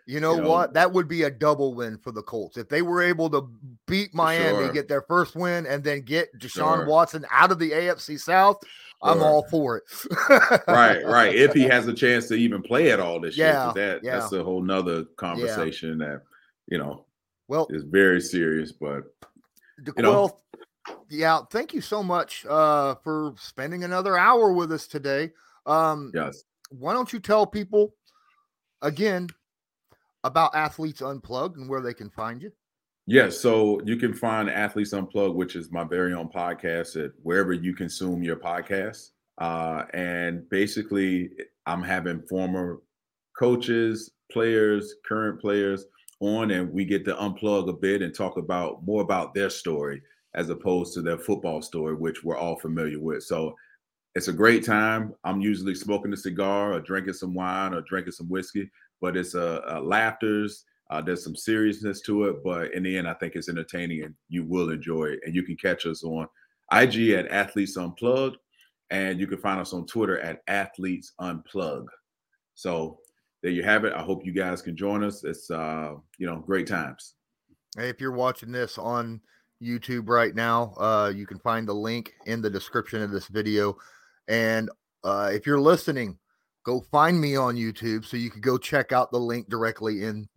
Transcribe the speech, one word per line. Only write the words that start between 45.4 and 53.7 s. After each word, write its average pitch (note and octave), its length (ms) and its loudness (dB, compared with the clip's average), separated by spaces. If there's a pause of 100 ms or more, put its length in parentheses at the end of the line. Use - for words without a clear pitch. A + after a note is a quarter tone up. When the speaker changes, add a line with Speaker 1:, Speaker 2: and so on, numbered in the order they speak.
Speaker 2:
players G2 440 0 (340)
on, G#2+ 320 0
and F2+ 200 -2
we F#2+ 140 -2
get F#2+ 200 0
to G2 100 -2
unplug G2+ 540 -2
a F2+ 40 -4
bit G2 300 0
and E2 100 -6
talk F#2 240 -6
about F2 480 -4
more G#2 160 0
about F#2 320 -2
their G2 160 0
story C#2+ 520 -6 (340)
as E2 140 -4
opposed F2 440 -2
to F2+ 80 -6
their E2+ 160 -2
football E2 440 -4
story, D#2 340 -6
which D#2+ 280 -6
we're E2 140 -4
all E2 220 -4
familiar D#2+ 400 -4
with. D#2 240 -6
So D#2+ 320 -4 (580)